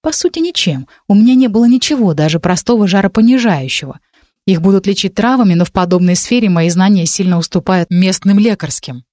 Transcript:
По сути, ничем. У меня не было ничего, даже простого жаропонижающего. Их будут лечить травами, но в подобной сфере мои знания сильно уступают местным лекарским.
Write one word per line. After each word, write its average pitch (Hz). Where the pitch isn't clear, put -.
По 311
сути, 330
ничем. 175
У 202
меня 233
не 262
было 226
ничего, 240
даже 156
простого 196
жаропонижающего. 196
Их 180
будут 196
лечить 196
травами, 226
но 175
в -
подобной 180
сфере 233
мои 170
знания 185
сильно 180
уступают 175
местным 185
лекарским. 156